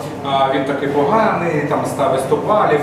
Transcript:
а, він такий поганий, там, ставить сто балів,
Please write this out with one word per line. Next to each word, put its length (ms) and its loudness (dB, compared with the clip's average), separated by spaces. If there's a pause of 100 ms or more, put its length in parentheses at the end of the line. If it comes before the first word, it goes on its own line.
(300)
а, 240 2
він 100 0
такий 240 -2
поганий, 800 0
там, 180 0
ставить 340 0
сто 160 0
балів, 460 2